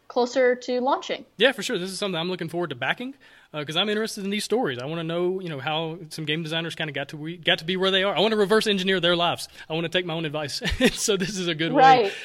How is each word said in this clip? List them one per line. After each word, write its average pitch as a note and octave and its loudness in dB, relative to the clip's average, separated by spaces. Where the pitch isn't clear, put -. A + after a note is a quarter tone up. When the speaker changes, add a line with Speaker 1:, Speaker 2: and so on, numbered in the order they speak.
Speaker 1:
closer B3 4
to B3 -2
launching. B3+ -2
Speaker 2:
Yeah, B3 4
for G3+ -8
sure. A3 -2
This F3+ -4
is F#3 -10
something F#3+ -2
I'm E3+ -2
looking F3 -4
forward F3 -4
to - -10
backing, E3+ -4
uh, D3+ -6
'cause D3+ -4
I'm G3+ 0
interested G#3 -2
in G3 -2
these G3+ -2
stories. F3+ -2
I B2+ -6
wanna E3 -4
know, F3+ 0
you F3+ -8
know, D3 -8
how D#3 -4
some D#3+ -10
game D3+ -2
designers E3 -4
kinda D#3 -4
got C#3 -6
to D#3+ -12
we-, D#3+ -10
got E3+ 0
to E3 -14
be F#3+ -2
where F#3+ 2
they F#3+ 4
are. G3 0
I D3 0
wanna G#3+ 4
reverse G#3+ 4
engineer F#3+ 2
their E3+ 4
lives. E3+ 0
I - -4
wanna E3 -2
take F#3 0
my E3 -4
own E3 -4
advice. D3+ -4
<laughs> B3+ 4
So G#3 0
this F#3+ -2
is F3+ -2
a E3+ -2
good D#3+ -2
way, C4+ 6
Speaker 1:
Right. B3+ 8